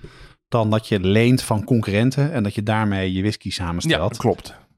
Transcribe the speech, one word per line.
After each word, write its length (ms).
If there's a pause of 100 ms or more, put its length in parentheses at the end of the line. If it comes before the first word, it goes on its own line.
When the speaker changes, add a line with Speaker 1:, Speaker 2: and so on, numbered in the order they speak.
(480)
Speaker 1:
dan 220
dat 180
je 120
leent 420
van 220
concurrenten 680
en 120
dat 120
je 80
daarmee 500
je 80
whisky 300
samenstelt. 640
Speaker 2:
Ja, 80
klopt. 340 (220)